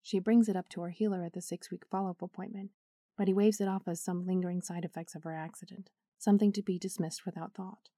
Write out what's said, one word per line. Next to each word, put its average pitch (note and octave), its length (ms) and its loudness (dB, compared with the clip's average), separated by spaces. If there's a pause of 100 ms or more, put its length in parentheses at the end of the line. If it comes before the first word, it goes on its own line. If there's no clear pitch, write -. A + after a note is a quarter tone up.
She - 200 -2
brings A3 280 6
it F#3+ 80 0
up F3+ 140 -6
to F3 100 -8
her F3 100 -6
healer F#3+ 320 0
at E3+ 120 -6
the F3+ 80 -6
six-week - 420 -10
follow-up F#3+ 380 -4
appointment, G3 500 -10 (440)
but G3 120 2
he F#3+ 60 4
waves G#3 260 6
it G3 80 2
off F#3+ 180 -4
as E3 160 -4
some F3+ 240 -4
lingering F3+ 340 0
side F3 240 -8
effects E3 300 -8
of D#3 100 -14
her D#3+ 100 -6
accident, E3 560 -12 (280)
something G3+ 340 6
to G3+ 100 -2
be F3+ 160 -2
dismissed F3 480 -6
without E3 280 -10
thought. - 440 -14